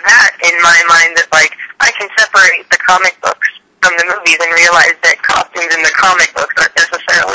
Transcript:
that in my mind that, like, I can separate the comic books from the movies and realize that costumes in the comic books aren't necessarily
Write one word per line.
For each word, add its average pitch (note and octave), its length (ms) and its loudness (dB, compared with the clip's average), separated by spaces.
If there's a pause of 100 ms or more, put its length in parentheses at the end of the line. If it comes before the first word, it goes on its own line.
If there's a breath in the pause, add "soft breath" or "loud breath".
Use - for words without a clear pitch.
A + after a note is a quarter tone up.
that G#3 400 2
in G3 160 2
my E3+ 240 4
mind E3+ 320 2
that, E3 160 -2
like, D#3 240 0 (240 loud breath)
I - 160 2
can G#3 160 -8
separate G3 560 0
the F3 80 0
comic F3+ 480 0
books - 240 -4 (320)
from F3+ 160 0
the E3+ 80 0
movies F3 320 -2
and E3+ 160 -2
realize E3+ 480 2
that E3 240 0
costumes E3+ 480 -4
in E3 80 -2
the D#3 160 0
comic F#3 400 2
books - 240 -6
aren't - 160 -2
necessarily - 580 -2